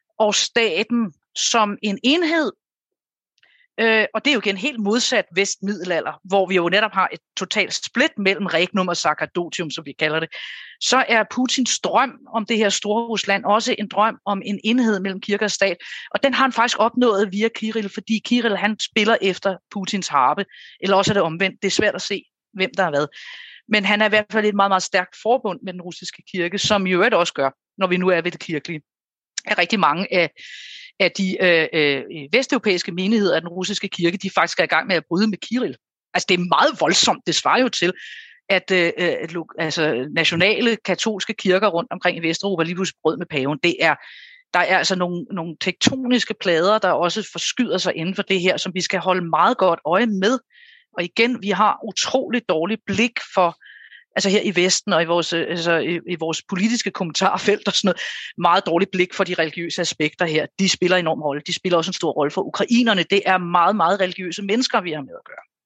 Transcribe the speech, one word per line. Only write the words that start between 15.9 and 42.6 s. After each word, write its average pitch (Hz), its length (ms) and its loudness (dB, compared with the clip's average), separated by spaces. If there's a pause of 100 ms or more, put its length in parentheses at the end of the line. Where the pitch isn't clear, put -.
Og - 120 -4
den 277 100 4
har 240 100 2
han 262 100 2
faktisk 233 260 2
opnået 220 520 2
via 208 240 0
Kirill, 220 340 -4
fordi 220 360 -4
Kirill, 233 320 2
han 202 220 0
spiller 220 420 2
efter 190 360 0 (140)
Putins 190 360 -6
harpe. 147 380 2 (340)
Eller 196 160 2
også 196 160 2
er - 20 2
det 196 100 2
omvendt. 170 380 -2
Det 202 60 -2
er 185 40 0
svært 208 240 0
at 190 60 -8
se, - 220 -6 (300)
hvem 190 240 -2
der 196 80 2
er 165 40 0
hvad. 147 180 0 (600)
Men 208 160 2
han 208 160 2
er 214 40 4
i 208 40 4
hvert 214 220 2
fald 214 140 0
et 208 100 2
meget, 202 140 4
meget 185 140 2
stærkt - 400 -2
forbund 220 400 0
med 180 100 -8
den 180 80 -12
russiske - 500 -14
kirke, 180 260 -2
som 196 300 0
i 185 40 0
øvrigt 196 220 4
også 170 200 2
gør, 135 160 0 (280)
når 190 100 0
vi 180 100 0
nu 180 120 0
er 175 120 2
ved 170 100 -4
det 165 80 -14
kirkelige, 156 420 -8 (640)
at - 120 -2
rigtig 180 220 0
mange 165 340 0
af, 175 160 2 (720)
af 180 120 2
de, 190 320 -2
øh, 165 300 4
øh, 143 300 2 (280)
vesteuropæiske 208 600 0
menigheder 190 440 2
af 160 60 0
den 170 80 -12
russiske 185 380 -6
kirke, 170 300 -2
de 190 120 -6
faktisk 170 300 0
er 180 40 -2
i 156 40 -4
gang - 200 0
med 190 80 0
at 160 140 -2
bryde 196 180 2
med 196 100 -2
Kirill. 220 380 -4 (380)
Altså, 180 160 -2
det 185 100 4
er 175 100 0
meget 190 320 2
voldsomt. 175 460 2
Det 170 80 0
svarer 170 260 2
jo 262 80 2
til, 175 240 -2 (560)
at, 190 220 0
øh, 175 260 4
øh, 165 260 0
at 160 100 -10
lo-, 170 120 -8 (140)
altså, 151 560 0
nationale 185 720 2
katolske 202 480 -2
kirker 190 340 2
rundt 170 240 -2
omkring - 260 -2
i 165 100 -4
Vesteuropa 165 360 0